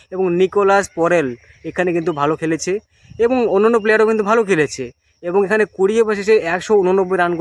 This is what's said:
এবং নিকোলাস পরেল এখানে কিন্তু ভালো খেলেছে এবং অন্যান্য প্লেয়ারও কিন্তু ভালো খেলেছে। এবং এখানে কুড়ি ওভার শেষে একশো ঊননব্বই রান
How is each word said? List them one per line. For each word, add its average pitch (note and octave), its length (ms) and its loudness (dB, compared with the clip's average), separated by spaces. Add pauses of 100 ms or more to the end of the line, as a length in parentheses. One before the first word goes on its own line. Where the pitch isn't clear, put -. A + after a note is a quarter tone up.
(140)
এবং F#3 100 -2 (160)
নিকোলাস G3 460 2 (120)
পরেল E3 300 2 (420)
এখানে F3+ 280 -2
কিন্তু E3+ 140 -2 (100)
ভালো D3 200 0
খেলেছে D#3+ 320 -4 (520)
এবং B3+ 120 0 (180)
অন্যান্য A3 280 2
প্লেয়ারও A3 280 2
কিন্তু G#3+ 200 0
ভালো A#3 180 2
খেলেছে। D3+ 340 -2 (400)
এবং F3 240 -2
এখানে G#3+ 160 2 (120)
কুড়ি G3 260 0
ওভার G#3+ 180 0
শেষে G3+ 160 2 (180)
একশো F#3 280 -4
ঊননব্বই F#3 400 0
রান F3 200 0